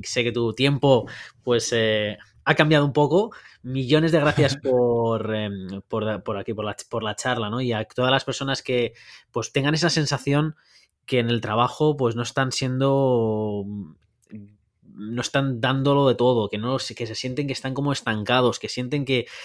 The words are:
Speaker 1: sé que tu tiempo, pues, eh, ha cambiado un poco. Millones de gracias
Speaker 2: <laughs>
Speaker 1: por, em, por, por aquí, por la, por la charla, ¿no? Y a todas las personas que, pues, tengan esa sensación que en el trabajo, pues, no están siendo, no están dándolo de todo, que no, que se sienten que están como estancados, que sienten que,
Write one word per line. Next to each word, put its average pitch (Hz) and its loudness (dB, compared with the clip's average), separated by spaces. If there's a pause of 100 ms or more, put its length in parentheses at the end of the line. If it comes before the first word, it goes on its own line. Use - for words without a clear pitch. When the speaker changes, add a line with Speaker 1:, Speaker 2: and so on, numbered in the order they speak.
Speaker 1:
sé - -2
que 117 0
tu 117 -2
tiempo, 135 4 (360)
pues, 120 0
eh, 107 0 (260)
ha 143 2
cambiado 151 4
un 135 -2
poco. 160 2 (300)
Millones 135 0
de 165 4
gracias 139 2
Speaker 2:
<laughs> - -14
Speaker 1:
por, 117 2
em, 98 -6
por, 107 -4
por 107 -4
aquí, 98 -6
por 104 -6
la, 104 -6 (140)
por 110 -4
la 107 -4
charla, 117 -2
¿no? 120 -4
Y 123 -2
a 110 -2
todas 127 -2
las 135 2
personas 135 -4
que, 120 -2 (380)
pues, 117 -6
tengan 143 0
esa 156 2
sensación 147 0 (500)
que 127 2
en 117 0
el 117 2
trabajo, 120 0
pues, 120 0
no 120 -2
están 131 -2
siendo, 123 0 (1160)
no 113 -8
están 135 -2
dándolo 135 4
de 120 4
todo, 120 4
que 107 -6
no, 120 -2
que 117 -8
se 110 -10
sienten 131 -4
que 135 -4
están 131 -6
como 139 -2
estancados, 120 0
que 107 -10
sienten 127 -4
que, 127 0 (180)